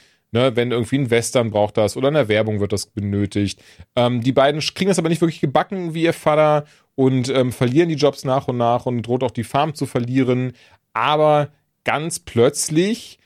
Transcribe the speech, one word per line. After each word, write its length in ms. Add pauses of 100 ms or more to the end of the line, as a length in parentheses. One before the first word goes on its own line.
(300)
Ne, 260
wenn 140
irgendwie 260
ein 140
Western 400
braucht 260
das 200
oder 120
in 60
der 140
Werbung 320
wird 120
das 140
benötigt. 720 (360)
Ähm, 260
die 100
beiden 300
sch-, 120
kriegen 140
das 100
aber 120
nicht 100
wirklich 220
gebacken 500
wie 120
ihr 100
Vater 500 (300)
und, 340
ähm, 240
verlieren 380
die 60
Jobs 280
nach 240
und 80
nach 300
und 160
droht 220
auch 60
die 140
Farm 300
zu 100
verlieren. 680 (420)
Aber 540 (360)
ganz 360
plötzlich, 1040